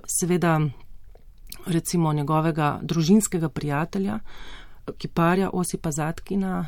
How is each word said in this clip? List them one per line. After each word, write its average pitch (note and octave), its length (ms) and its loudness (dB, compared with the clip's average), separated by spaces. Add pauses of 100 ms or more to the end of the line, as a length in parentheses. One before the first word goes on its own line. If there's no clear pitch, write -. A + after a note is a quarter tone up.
seveda E3+ 560 2 (1080)
recimo E3 460 2
njegovega D3+ 720 2
družinskega E3 640 4
prijatelja, E3 720 -2 (800)
kiparja F3+ 540 2
Osipa F3+ 380 -2
Zatkina, F3+ 760 -2